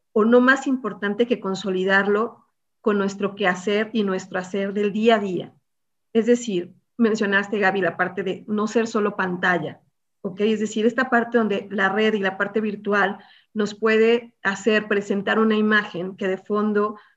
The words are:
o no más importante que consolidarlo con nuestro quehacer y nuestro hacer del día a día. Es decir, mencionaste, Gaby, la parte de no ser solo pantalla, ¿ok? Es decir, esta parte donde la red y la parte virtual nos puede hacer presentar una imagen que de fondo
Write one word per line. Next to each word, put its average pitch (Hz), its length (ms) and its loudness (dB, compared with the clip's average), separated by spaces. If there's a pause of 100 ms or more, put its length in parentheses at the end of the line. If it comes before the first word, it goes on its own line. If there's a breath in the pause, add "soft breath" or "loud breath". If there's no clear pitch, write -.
(120)
o 214 120 4
no 240 160 8
más 262 280 4
importante 208 580 -2
que 240 140 -2
consolidarlo 196 1040 0 (360)
con 208 180 2
nuestro 196 360 -2
quehacer 202 580 0
y 214 120 0
nuestro 185 340 -4
hacer 196 360 -4
del 208 180 -2
día 220 240 4
a - 20 4
día. 196 360 -6 (580)
Es 220 140 2
decir, 226 480 0 (220)
mencionaste, 202 640 0
Gaby, 196 220 2
la 170 160 -2
parte 180 260 -4
de 185 240 -6
no 208 200 -2
ser 220 200 0
solo 208 300 -2
pantalla, 180 640 -2 (420)
¿ok? 185 180 -8
Es 214 200 0
decir, 214 260 0
esta 240 240 0
parte 233 280 2
donde 196 320 -2
la 196 180 0
red 214 260 0
y 208 60 0
la 190 180 -2
parte 202 220 -2
virtual 202 580 -2 (340 loud breath)
nos 208 220 -4
puede 220 680 2
hacer 214 460 0
presentar 202 500 -2
una 220 180 4
imagen 208 600 0
que 196 120 -4
de 190 100 -2
fondo 208 600 -2 (180 loud breath)